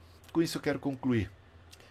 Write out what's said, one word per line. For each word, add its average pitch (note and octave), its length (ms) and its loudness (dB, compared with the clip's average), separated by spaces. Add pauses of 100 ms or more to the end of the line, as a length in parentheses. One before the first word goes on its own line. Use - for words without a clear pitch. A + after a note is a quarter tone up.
(340)
com E3 80 4
isso D#3+ 160 -2
eu - 40 -8
quero - 180 0
concluir. B2+ 520 0 (600)